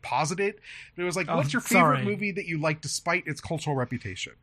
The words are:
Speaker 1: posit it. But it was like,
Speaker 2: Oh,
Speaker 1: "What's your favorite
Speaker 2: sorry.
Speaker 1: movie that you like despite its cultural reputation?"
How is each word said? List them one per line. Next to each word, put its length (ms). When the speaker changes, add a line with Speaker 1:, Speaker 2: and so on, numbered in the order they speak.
Speaker 1:
posit 360
it. 200
But 60
it 40
was 100
like, 120
Speaker 2:
Oh, 100
Speaker 1:
"What's 160
your 80
favorite 360
Speaker 2:
sorry. 80
Speaker 1:
movie 280
that 120
you 140
like 220
despite 440
its 160
cultural 340
reputation?" 680